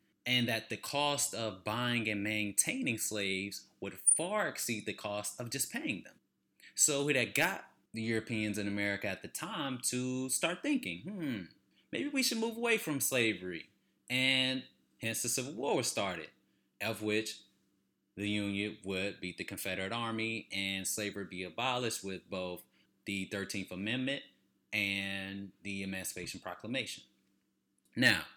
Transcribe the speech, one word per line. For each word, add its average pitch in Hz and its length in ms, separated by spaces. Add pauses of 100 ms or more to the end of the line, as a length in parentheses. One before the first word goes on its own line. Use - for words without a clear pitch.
(260)
and 123 220
that 113 200
the 110 80
cost 143 580
of 101 280
buying 120 460
and 104 160
maintaining 107 760
slaves 98 680 (140)
would 98 140 (220)
far 185 320
exceed - 380
the 104 60
cost 104 480
of 120 100
just 131 200
paying 226 320
them. - 120 (600)
So 143 340
it 147 60
had 117 180
got 180 320 (300)
the 113 80
Europeans 110 560
in 101 80
America 101 400
at 95 160
the - 60
time 143 560
to 127 440
start 175 340
thinking, 156 400
"Hmm, 147 400 (500)
maybe 269 160
we 269 160
should 233 140
move 226 180
away 233 200
from 151 240
slavery." 92 680 (420)
And 131 540 (360)
hence 113 220
the 120 60
Civil 127 240
War 175 240
was 127 100
started, 90 440 (500)
of 107 220
which 107 340 (800)
the 101 120
Union 104 540
would 95 380
beat 90 160
the 92 80
Confederate 95 480
Army 113 580
and 95 380
slavery 101 380
be 90 160
abolished 123 600
with 95 280
both 90 320 (420)
the 98 220
Thirteenth 98 440
Amendment 127 520 (500)
and 98 800 (100)
the 98 200
Emancipation 92 580
Proclamation. 107 640 (920)
Now, 113 280 (140)